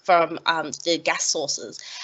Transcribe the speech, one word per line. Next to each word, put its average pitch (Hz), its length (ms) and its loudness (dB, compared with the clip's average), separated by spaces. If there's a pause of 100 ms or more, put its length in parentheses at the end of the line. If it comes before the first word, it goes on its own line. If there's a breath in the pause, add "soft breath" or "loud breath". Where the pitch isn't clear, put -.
from, 165 420 4
um, 156 240 0 (140)
the 165 140 2
gas 165 260 -2
sources. - 560 -4 (240 loud breath)